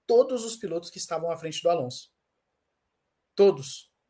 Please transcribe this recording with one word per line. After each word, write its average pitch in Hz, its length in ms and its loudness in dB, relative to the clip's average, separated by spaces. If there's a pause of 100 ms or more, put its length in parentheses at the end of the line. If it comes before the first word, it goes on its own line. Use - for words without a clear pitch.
todos 247 360 4
os 226 120 4
pilotos 170 340 -6
que - 80 -10
estavam 165 340 -6
à 156 60 -6
frente - 240 -8
do 170 80 2
Alonso. 143 420 -4 (1200)
Todos. 196 560 2 (180)